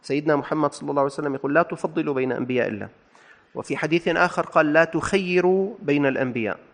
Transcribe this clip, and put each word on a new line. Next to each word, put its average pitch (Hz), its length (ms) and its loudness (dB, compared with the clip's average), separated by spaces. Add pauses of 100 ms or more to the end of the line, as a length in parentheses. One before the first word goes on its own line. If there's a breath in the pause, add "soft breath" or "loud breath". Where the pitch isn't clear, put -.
سيدنا 151 340 0
محمد 143 380 0
صلى 147 160 -10
الله 143 120 0
عليه 139 100 2
وسلم 143 240 -4
يقول: 143 200 -4
"لا 170 80 -4
تفضلوا 160 500 -4
بين 131 180 -2
أنبياء 123 360 -2
الله". 104 220 -8 (680 soft breath)
وفي 139 220 -6
حديث 165 300 0
آخر 175 380 2
قال: 156 280 2
"لا 160 100 6
تخيروا 185 1000 2
بين 143 240 2
الأنبياء". 123 540 0 (140)